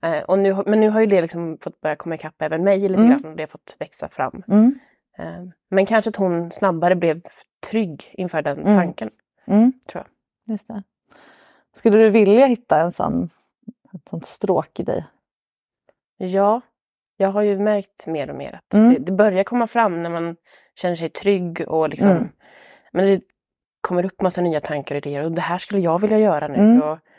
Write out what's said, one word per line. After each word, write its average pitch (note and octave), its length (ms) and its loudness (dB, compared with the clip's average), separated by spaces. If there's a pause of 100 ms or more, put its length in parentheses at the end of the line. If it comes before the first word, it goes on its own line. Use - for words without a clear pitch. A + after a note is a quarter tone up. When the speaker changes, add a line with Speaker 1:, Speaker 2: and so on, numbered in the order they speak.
Speaker 1:
Eh, E3 200 -4
och F#3+ 160 0
nu G3 140 2
har, F#3+ 140 -4
men G#3+ 140 2
nu G#3+ 100 4
har A3 100 2
ju A3 60 4
det G3 160 2
liksom E3 380 -8
fått - 200 -16
börja D3+ 160 -6
komma E3 180 -10
ikapp - 280 -12
även D#3+ 220 -4
mig G3 140 2
lite G3 160 -2
Speaker 2:
Mm. A3 160 6
Speaker 1:
grann, C#4 200 0
och D#3 60 -18
det E3 60 -10
har D#3 60 -10
fått - 300 -20
växa - 300 -12
fram. - 400 -8
Speaker 2:
Mm. A3+ 300 4 (400)
Speaker 1:
Eh, E3+ 260 -14 (260)
men F#3+ 160 2
kanske G#3+ 220 0
att G#3 80 -6
hon E3+ 340 -2
snabbare F3 460 0
blev E3+ 240 -2 (500)
trygg G3 420 -6
inför E3+ 300 -6
den D3 160 -6
Speaker 2:
Mm. G#3 200 4
Speaker 1:
tanken, F3+ 320 -2 (360)
Speaker 2:
Mm. A3+ 260 4 (160)
Speaker 1:
tror - 160 -12 (420)
jag. A3+ 60 -8
Speaker 2:
Just G#3 160 -10
det. A3 140 -12 (920)
Skulle G#3+ 220 4
du A3 120 6
vilja G#3+ 360 6
hitta A3 340 0
en E3+ 120 0
sån, - 380 -4 (640)
ett - 160 -20
sånt E3 160 -12
stråk - 540 -4
i - 20 -8
dig? - 220 -4 (1120)
Speaker 1:
Ja, G3 440 0 (560)
jag G3 120 0
har G3+ 140 -2
ju G3+ 160 0
märkt G#3 480 -4
mer D3+ 240 -6
och C#3 60 -12
mer C3+ 180 -12
att - 200 -8
Speaker 2:
Mm. G#3+ 200 6
Speaker 1:
det, - 40 2
det F3 140 -6
börjar G3 320 2
komma A#3 220 -2
fram G#3 360 -2
när E3+ 80 -6
man E3+ 260 -6 (380)
känner F3 220 -4
sig E3 120 -8
trygg F3+ 600 -4
och D#3+ 200 0
liksom, F#3 220 2
Speaker 2:
Mm. E3+ 180 2 (640)
Speaker 1:
men F#3 140 0
det G3 140 2 (600)
kommer F3+ 240 -2
upp - 180 -10
massa F#3 180 -2
nya E3 200 -2
tankar D3 340 -8
och C#3+ 120 -8
idéer, C#3+ 180 -6
och E3 80 -4
det E3 80 -4
här E3+ 180 -6
skulle G3+ 220 -4
jag E3+ 200 0
vilja G#3+ 180 2
göra D#3+ 300 2
nu, C#3+ 100 -10
Speaker 2:
Mm. A3+ 240 6
Speaker 1:
och, D#3 160 -6 (200)